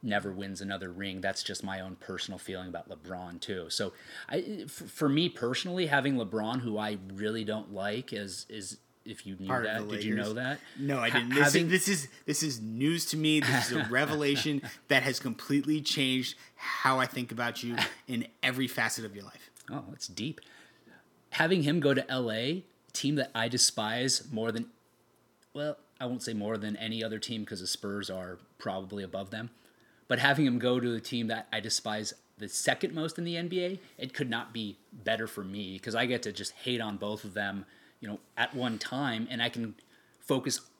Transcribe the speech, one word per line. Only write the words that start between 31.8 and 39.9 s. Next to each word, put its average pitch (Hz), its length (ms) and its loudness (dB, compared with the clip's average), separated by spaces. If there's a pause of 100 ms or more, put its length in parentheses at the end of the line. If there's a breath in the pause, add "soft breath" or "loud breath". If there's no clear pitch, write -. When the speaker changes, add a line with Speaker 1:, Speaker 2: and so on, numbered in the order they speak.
Speaker 1:
the 104 100 -8
second - 460 0
most 160 220 -2
in 180 60 -4
the 170 140 -2
N 170 100 -2
B 180 180 0
A, 185 160 -4 (160)
it 131 160 -8
could 139 160 -2
not 117 240 -4
be 110 240 -6 (160)
better 110 360 0
for 104 160 -8
me 95 340 -6
'cause 107 160 -4
I 117 120 4
get 120 180 0
to 104 80 -4
just - 180 -6
hate 123 300 -2
on 107 160 -4
both 104 260 -4
of 98 120 -10
them, 101 300 -2 (360 soft breath)
you 107 80 -10
know, 104 100 -6 (180)
at 117 160 0
one 123 240 -2
time, 127 540 -2
and 123 100 -4
I 120 100 2
can 113 260 -6 (420 soft breath)